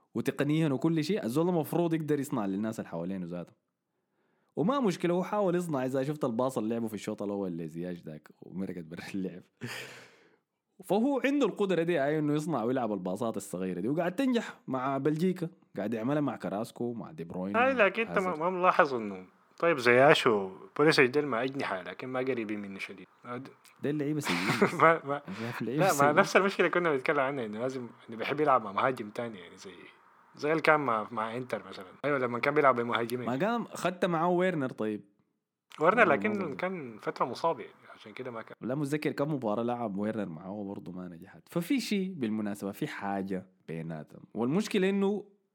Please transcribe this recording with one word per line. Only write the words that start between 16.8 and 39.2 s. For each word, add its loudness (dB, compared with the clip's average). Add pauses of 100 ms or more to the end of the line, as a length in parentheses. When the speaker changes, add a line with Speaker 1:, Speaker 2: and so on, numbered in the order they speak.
Speaker 1:
مع -10
دي -12
بروين، -4
Speaker 2:
أي، 4
Speaker 1:
مع 6
Speaker 2:
لكن 2
أنت -2
ما، 0
Speaker 1:
هازارد. -2
Speaker 2:
ما 0
ملاحظ 4
إنه، -6 (340)
طيب، 2
زياش 8
وبوليسيتش 4
ديل 0
مع 0
أجنحة، -4
لكن -10
ما -4
قريبين -4
منه -10
شديد. -12 (760)
Speaker 1:
ديل -2
لعيبة -2
سيئين -2
Speaker 2:
<laughs> 2
Speaker 1:
بس. 2
Speaker 2:
ما، 6
ما، -6
Speaker 1:
أنا -10
شايف -6
لعيبة 0
Speaker 2:
لا، 4
ما 0
Speaker 1:
سيئين. 6
Speaker 2:
نفس 4
المشكلة 4
كنا 2
بنتكلم 0
عنها، -2
إنه -8
لازم، -6 (200)
إنه -12
بيحب -4
يلعب 4
مع -8
مهاجم -2
تاني، -6
يعني -18
زي، -16 (680)
زي -2
اللي 2
كان 6
مع، 0
مع -4
إنتر -6
مثلًا. -14 (180)
أيوة، 2
لما 0
كان 0
بيلعب 6
بمهاجمين. -2
Speaker 1:
ما 0
قام 0
خدت -2
معاه 2
ويرنر، 2
طيب. -4 (760)
Speaker 2:
ويرنر، 8
Speaker 1:
ما 6
Speaker 2:
لكن 2
Speaker 1:
الموضوع -2
ده. -8
Speaker 2:
كان -6
فترة -2
مصاب، -2
يعني، -14 (220)
عشان -18
كده -10
ما -10
كان. -18
Speaker 1:
لا، -2
متذكر -2
كم -2